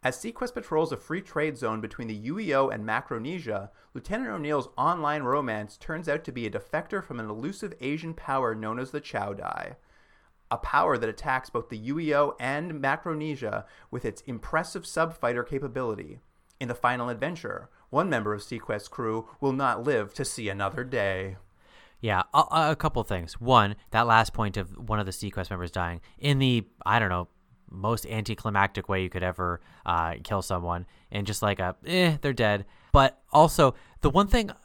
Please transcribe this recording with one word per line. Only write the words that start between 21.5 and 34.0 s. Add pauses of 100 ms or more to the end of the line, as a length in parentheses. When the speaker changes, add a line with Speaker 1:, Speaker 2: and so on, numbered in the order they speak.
Speaker 2:
Yeah, (100)
a,
a
couple
things.
One, (140)
that
last
point
of
one
of
the
seaQuest
members
dying (180)
in
the, (220)
I
don't
know, (420)
most
anticlimactic
way
you
could
ever, (260)
uh, (100)
kill
someone, (260)
and
just
like
a, (100)
"Eh,
they're
dead." (280)
But (100)
also, (260)